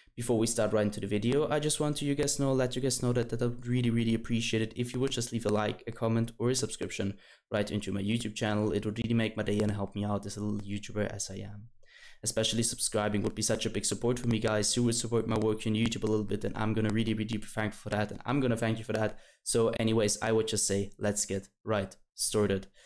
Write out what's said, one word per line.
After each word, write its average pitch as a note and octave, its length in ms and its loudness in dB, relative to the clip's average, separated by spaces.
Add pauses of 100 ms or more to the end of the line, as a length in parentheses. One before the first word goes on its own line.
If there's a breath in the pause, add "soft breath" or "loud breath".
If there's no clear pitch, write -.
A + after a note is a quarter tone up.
(140 loud breath)
Before A#2+ 240 0
we A2+ 80 4
start G#2+ 260 0
right G#2+ 140 4
into G#2 140 -2
the G2+ 80 -4
video, A#2 400 2
I D3+ 100 2
just D3 220 0
want D3 160 0
to C#3+ 80 -4
you C#3+ 100 2
guys C#3+ 240 -2
know, C#3 140 2
let B2+ 240 2
you B2+ 60 -4
guys B2+ 200 0
know B2 120 2
that, A#2 160 0
that B2 120 -2
I A#2+ 40 2
would A#2+ 200 -4
really, A#2+ 240 2
really A2+ 240 4
appreciate A2+ 480 0
it A2 140 -4
if A#2+ 180 -4
you B2 60 -2
would C3+ 100 0
just A#2 220 -4
leave A2+ 120 -2
a G#2+ 40 2
like, G#2 400 0
a - 20 -6
comment, A2+ 480 0
or A#2+ 120 0
a C3 40 2
subscription G2 600 -4 (360 loud breath)
right G#2 180 0
into G#2 220 -4
my G2 100 -2
YouTube A2 360 -2
channel. G#2+ 340 0
It G2+ 160 0
would G#2+ 160 -4
really A#2 120 0
make A2+ 220 2
my G#2+ 60 -2
day G#2 160 0
and G#2+ 140 2
help G2+ 240 -4
me G2+ 80 -2
out G2+ 200 -2
as G2+ 120 -8
a G2+ 40 -6
little G#2 200 -2
YouTuber G#2 520 -4
as G2 200 -8
I G2 60 -10
am. G2+ 320 -12 (540 loud breath)
Especially A2 380 0
subscribing G#2 600 0
would G#2 120 0
be G#2+ 80 -4
such A2 240 0
a G#2+ 40 0
big G#2 140 -4
support A#2+ 320 0
for B2 120 -4
me, A2+ 100 4
guys. G#2+ 380 2
You B2 80 4
would A#2 100 4
support A#2 320 0
my A2+ 100 0
work G#2+ 300 0
on A2 80 2
YouTube A2+ 300 0
a - 20 2
little G#2+ 180 2
bit, G#2 200 -4
and G#2 120 -2
I'm A2 160 0
gonna G#2+ 220 2
really, A2+ 200 2
really A2 220 -2
be G2+ 80 -4
thankful G#2+ 460 -6
for G2+ 60 -2
that, G#2 160 0
and - 120 -12
I'm C#3 140 0
gonna B2 180 2
thank A2+ 220 0
you A2 60 -8
for - 80 -6
that. A2 260 0 (240 loud breath)
So A2+ 280 2
anyways, A2 520 2
I A2 80 2
would A2 160 4
just G#2+ 180 0
say, G2+ 360 0
let's G#2 240 0
get G2 240 -4 (160)
right G2+ 320 -4 (180)
started. G2 540 0 (180 soft breath)